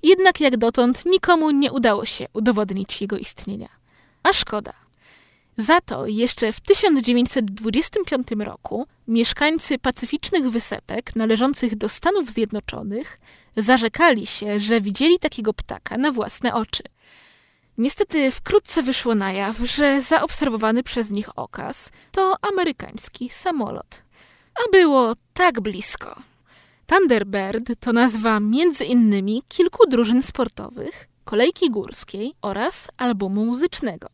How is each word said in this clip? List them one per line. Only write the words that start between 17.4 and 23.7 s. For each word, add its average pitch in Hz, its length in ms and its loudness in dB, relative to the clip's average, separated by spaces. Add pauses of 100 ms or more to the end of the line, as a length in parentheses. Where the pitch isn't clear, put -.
Niestety 277 540 0
wkrótce - 520 0
wyszło 247 320 0
na 196 160 0
jaw, 202 260 -4
że 277 440 2
zaobserwowany 240 840 0
przez 220 280 -4
nich 208 280 -6
okaz - 520 -6 (200)
to 381 300 2
amerykański 339 880 -4
samolot. - 720 -6 (520)